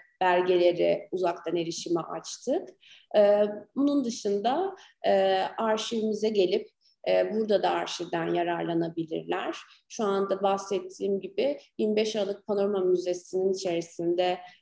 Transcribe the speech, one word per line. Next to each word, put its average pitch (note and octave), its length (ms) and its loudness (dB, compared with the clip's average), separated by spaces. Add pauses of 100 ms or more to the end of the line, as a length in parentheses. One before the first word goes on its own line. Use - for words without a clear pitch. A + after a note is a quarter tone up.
(220)
belgeleri F3 880 4
uzaktan F3+ 440 -2
erişime E3 460 -2
açtık. - 680 -6 (480)
E, G#3 260 6 (320)
bunun C#4+ 300 2
dışında, A#3+ 680 -2 (320)
e, G3 40 4 (460)
arşivimize G#3+ 720 0
gelip, G3+ 400 2 (380)
e, F#3 260 2
burada G#3 300 2
da F3+ 60 2
arşivden E3+ 640 -4
yararlanabilirler. E3+ 1200 -2 (320)
Şu - 140 -6
anda G3 400 0
bahsettiğim G3 760 -2
gibi B3 400 -4 (180)
yirmi G#3+ 180 0
beş G#3+ 200 0
Aralık G3+ 320 -4
Panorama G3+ 320 0
Müzesi'nin F#3 720 0
içerisinde, F3 880 -2 (220)